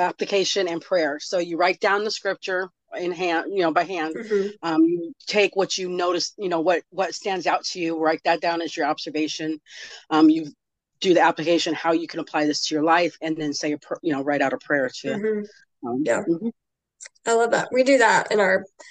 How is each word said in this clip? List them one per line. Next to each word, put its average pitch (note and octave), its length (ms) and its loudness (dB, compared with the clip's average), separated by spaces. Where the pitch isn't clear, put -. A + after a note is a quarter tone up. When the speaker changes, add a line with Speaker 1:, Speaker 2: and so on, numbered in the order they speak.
Speaker 1:
application, F#3 680 0
and E3 120 -6
prayer. D#3 400 0
So - 180 -4
you E3+ 200 -4
write F3+ 220 2
down G3+ 240 0
the G#3+ 60 -4
scripture F#3+ 600 -4
in F3 140 -4
hand, E3+ 400 -2
you G3 100 -2
know, D#3+ 100 2
by E3+ 120 2
hand. D#3+ 320 -6
Speaker 2:
Mm-hmm. G#3 320 -2
Speaker 1:
Um, D#3+ 220 2
you E3+ 280 0
take G3+ 280 2
what F#3+ 220 0
you F#3 140 -6
notice, F3+ 480 -2
you G3+ 100 -6
know, E3+ 120 -2
what, E3 300 2
what F3+ 240 -4
stands F#3 320 -4
out D#3 200 0
to - 140 -8
you, E3 180 -4
write D#3+ 260 0
that E3+ 160 2
down E3+ 220 -2
as D#3 140 -8
your D#3 100 -2
observation. D#3 720 -4
Um, D#3 220 8
you D#3+ 160 2
do F#3+ 100 4
the E3 80 6
application, E3 540 2
how E3 180 0
you E3 140 0
can - 140 -10
apply D3+ 260 -2
this D3 220 -2
to D#3 60 -4
your D3+ 100 0
life, E3 360 2
and D#3+ 160 -4
then D3+ 160 -4
say D3+ 200 -4
a D3 60 -6
pr-, - 240 -10
you E3 120 -2
know, C3+ 80 -4
write C#3+ 180 0
out C3+ 140 0
a - 40 -4
prayer C3+ 320 -2
to C#3 80 -6
Speaker 2:
Mm-hmm. G#3 800 -6
Speaker 1:
um, - 180 -2
Speaker 2:
Yeah. A2+ 200 0
Speaker 1:
mm-hmm. E3+ 220 -2
Speaker 2:
I A#3 80 4
love A#3 160 4
that. - 220 0
We B3+ 100 4
do C4 160 6
that G#3 340 4
in G#3 80 4
our, F#3+ 240 2